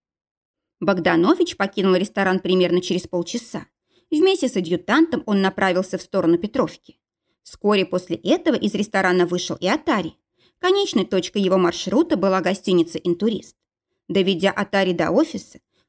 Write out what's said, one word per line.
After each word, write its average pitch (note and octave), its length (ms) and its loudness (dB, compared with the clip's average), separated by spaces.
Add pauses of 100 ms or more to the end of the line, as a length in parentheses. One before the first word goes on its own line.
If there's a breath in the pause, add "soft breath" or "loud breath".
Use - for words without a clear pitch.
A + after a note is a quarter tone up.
(800)
Богданович F#3 760 2
покинул F#3+ 380 0
ресторан F#3+ 460 0
примерно F3+ 400 2
через F3+ 260 -4
полчаса. F3+ 600 -8 (440)
Вместе E4 380 2
с - 80 -4
адъютантом G3+ 680 0
он G3+ 140 2
направился F#3+ 580 0
в - 40 -10
сторону E3+ 360 2
Петровки. G#3 600 -4 (440)
Вскоре G3+ 420 0
после F3+ 320 -6
этого C#4+ 400 0
из - 180 -2
ресторана F#3+ 520 0
вышел F3+ 300 -4
и F3+ 100 -6
Атари. G#3+ 480 -2 (440)
Конечной F#4 460 0
точкой F#3+ 380 -2
его F#3+ 160 2
маршрута F#3 580 0
была F#3+ 240 0
гостиница F3 580 0
«Интурист». F#3 580 -4 (520)
Доведя F#3 420 2
Атари G3 420 -2
до E3 180 0
офиса, A3 500 -2 (280)